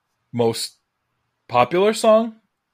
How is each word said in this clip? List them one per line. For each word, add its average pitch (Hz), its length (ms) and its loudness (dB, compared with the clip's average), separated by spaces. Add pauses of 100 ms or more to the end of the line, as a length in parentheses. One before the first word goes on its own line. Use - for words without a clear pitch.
(320)
most 117 460 -4 (720)
popular 175 440 0
song 220 440 0 (360)